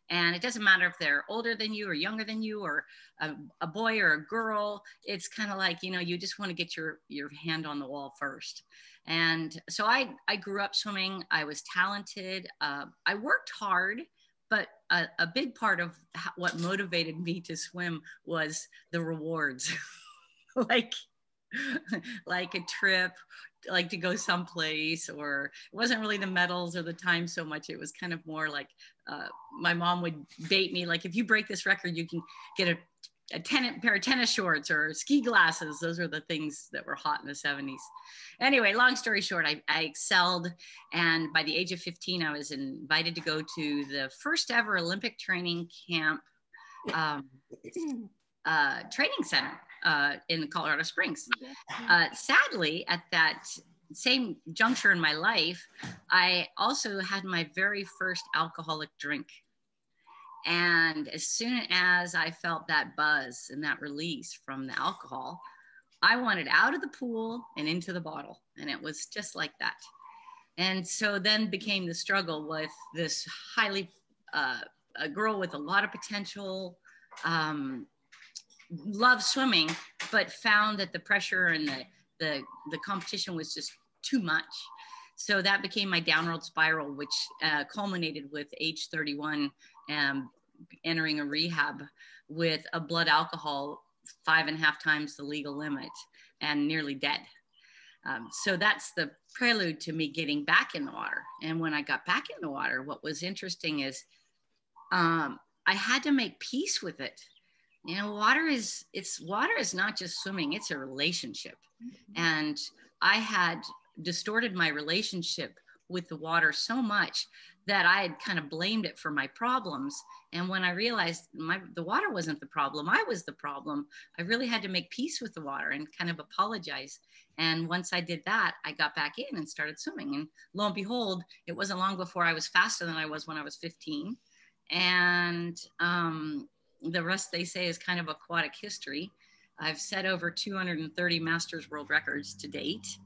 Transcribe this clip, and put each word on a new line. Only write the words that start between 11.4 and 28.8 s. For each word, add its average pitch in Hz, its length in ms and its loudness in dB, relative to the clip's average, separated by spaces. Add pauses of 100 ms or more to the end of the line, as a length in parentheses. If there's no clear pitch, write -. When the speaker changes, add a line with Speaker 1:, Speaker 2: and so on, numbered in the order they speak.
Speaker 1:
was 147 180 -8
talented. 190 840 -2 (120)
Uh, 143 260 -2 (200)
I 185 80 2
worked 233 420 0
hard, 196 460 2 (480)
but 208 180 2 (220)
a, 170 160 4 (140)
a 170 120 4
big 262 220 0
part 196 240 4
of 175 160 -4 (220)
ho-, 170 200 -4
what 175 220 0
motivated 170 600 0
me 170 220 -2
to 165 140 -8
swim 170 460 -6 (220)
was 160 420 -2 (240)
the 170 100 0
rewards, 156 720 0 (480)
<laughs> - 360 -20
like, 240 360 2 (1300)
like 180 280 -2
a 190 140 -4
trip, 185 440 4 (580)
like 180 200 2
to 202 60 -4
go 180 200 0
someplace, 165 920 -2
or 143 440 -4 (200)
it 180 40 -14
wasn't 233 240 2
really 214 160 0
the 196 100 -2
medals 180 500 0
or 175 60 -2
the 165 100 -6
time 170 340 2
so 170 180 -4
much. 151 260 -6
It - 80 -8
was - 140 -10
kind 175 200 -6
of 160 140 -6
more 156 220 -2
like, 147 200 -6 (380)